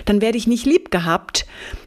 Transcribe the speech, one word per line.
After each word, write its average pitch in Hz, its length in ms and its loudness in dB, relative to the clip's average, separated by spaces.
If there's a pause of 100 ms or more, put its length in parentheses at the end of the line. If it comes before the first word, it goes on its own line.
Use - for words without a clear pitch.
dann 208 160 2
werde 226 180 2
ich 214 100 -2
nicht 240 180 0
lieb 311 260 2
gehabt. 170 540 -2 (420)